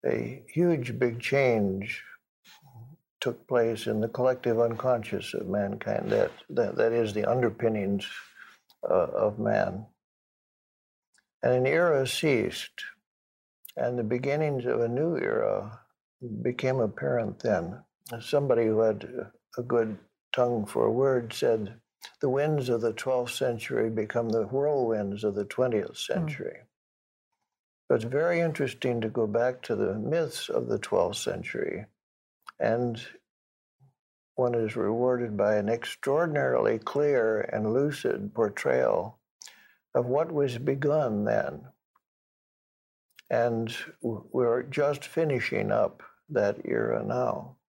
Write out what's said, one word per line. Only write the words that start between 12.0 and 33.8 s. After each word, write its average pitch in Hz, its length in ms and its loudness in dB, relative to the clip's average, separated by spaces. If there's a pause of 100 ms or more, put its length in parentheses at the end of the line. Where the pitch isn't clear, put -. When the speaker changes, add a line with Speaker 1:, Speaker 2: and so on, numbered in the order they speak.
Speaker 1:
ceased, - 760 -2 (920)
and 123 220 -2
the 117 60 -2
beginnings 135 640 -2
of 117 160 0
a 117 60 0
new 151 280 -2
era - 640 -2 (600)
became 127 360 -2
apparent 117 600 -2
then. 92 420 -2 (380)
Somebody 127 460 2
who 110 160 4
had 110 500 -2 (260)
a 123 60 -6
good 113 340 0 (340)
tongue 120 320 2
for 113 220 2
a 107 60 4
word 123 400 2
said, 113 480 0 (420)
"The 139 80 2
winds 143 380 0
of 117 120 2
the 113 120 0
twelfth 123 420 -2
century 117 560 -2
become 113 400 -2
the 110 160 2
whirlwinds 113 760 0
of 101 100 0
the 101 100 -2
twentieth 117 440 0
Speaker 2:
Hmm. - 240 -8
Speaker 1:
century." 156 480 -4 (1300)
So - 80 4
it's 113 100 0
very 160 360 0
interesting 135 600 -2
to 110 80 -2
go 113 180 -2
back 120 360 0
to 113 140 -4
the 98 180 0
myths 139 540 -4
of 120 200 -2
the 110 100 0
twelfth 92 400 0
century, - 680 -6 (720)
and 117 420 0 (1300)